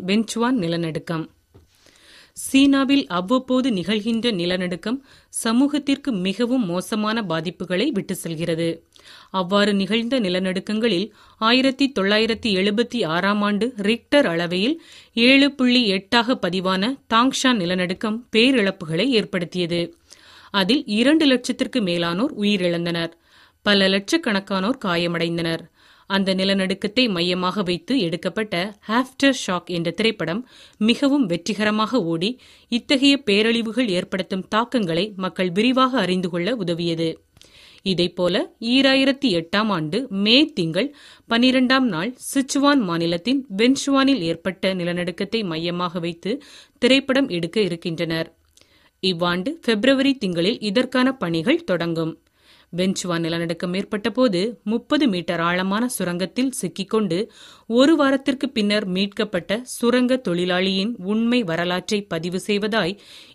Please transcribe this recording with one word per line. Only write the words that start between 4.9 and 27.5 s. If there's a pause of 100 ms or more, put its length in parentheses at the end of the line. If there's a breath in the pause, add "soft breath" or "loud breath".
சமூகத்திற்கு
மிகவும்
மோசமான
பாதிப்புகளை
விட்டு
செல்கிறது. (460 loud breath)
அவ்வாறு
நிகழ்ந்த
நிலநடுக்கங்களில் (260 soft breath)
ஆயிரத்தி
தொள்ளாயிரத்தி
எழுபத்தி
ஆறாம்
ஆண்டு
ரிக்டர்
அளவையில் (320 loud breath)
ஏழு
புள்ளி
எட்டாக
பதிவான (180)
தாங்ஷான்
நிலநடுக்கம் (100)
பேரிழப்புகளை
ஏற்படுத்தியது. (560 loud breath)
அதில்
இரண்டு
லட்சத்திற்கு
மேலானோர்
உயிரிழந்தனர். (520 soft breath)
பல
லட்சக்கணக்கானோர்
காயமடைந்தனர். (480 soft breath)
அந்த
நிலநடுக்கத்தை
மையமாக